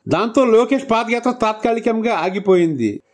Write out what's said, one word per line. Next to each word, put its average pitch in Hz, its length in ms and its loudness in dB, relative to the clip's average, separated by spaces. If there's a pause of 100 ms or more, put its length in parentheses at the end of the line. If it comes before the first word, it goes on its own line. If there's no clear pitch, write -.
దాంతో 226 380 2
లోకేష్ 240 460 2
పాదయాత్ర 233 400 -2
తాత్కాలికంగా 226 840 -2
ఆగిపోయింది. 170 880 0 (120)